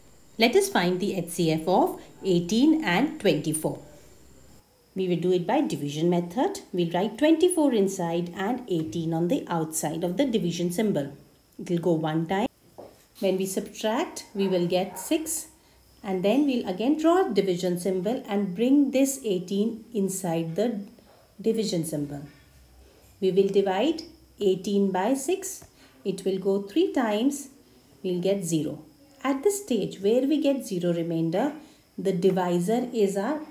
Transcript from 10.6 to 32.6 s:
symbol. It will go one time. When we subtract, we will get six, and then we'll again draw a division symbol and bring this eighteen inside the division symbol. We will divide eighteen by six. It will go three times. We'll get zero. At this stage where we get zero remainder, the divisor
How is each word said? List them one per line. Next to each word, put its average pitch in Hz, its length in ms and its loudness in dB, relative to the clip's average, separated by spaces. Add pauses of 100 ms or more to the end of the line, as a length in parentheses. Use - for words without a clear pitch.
symbol. 165 400 -2 (480)
It 175 100 -10
will 170 100 0
go 175 120 0
one 160 340 0
time. 190 220 -2 (720)
When 190 160 0
we 190 100 -2
subtract, - 880 -4
we 196 140 0
will 180 180 2
get 180 320 -2
six, - 500 -4 (540)
and 185 220 -4
then 247 220 4
we'll 233 240 0
again 220 280 0
draw 339 300 4
a 240 60 -4
division 180 480 0
symbol 196 480 -2
and 196 260 -2
bring 269 360 4
this 269 340 2
eighteen 202 580 -2 (100)
inside 170 640 -2
the 208 240 0 (640)
division 202 420 0
symbol. 143 380 -6 (1000)
We 190 100 2
will 196 160 4
divide 196 560 2 (380)
eighteen 196 500 2
by 190 220 0
six. - 520 -4 (380)
It 190 220 -4
will 190 140 0
go 196 240 0
three 339 280 0
times. 233 560 0 (560)
We'll 180 160 -2
get 190 240 0
zero. 160 360 -2 (440)
At 269 200 -2
this 403 200 0
stage 185 380 -2
where 233 220 2
we 285 180 2
get 277 240 0
zero 175 260 -2
remainder, 165 640 0 (440)
the 190 140 0
divisor 180 840 2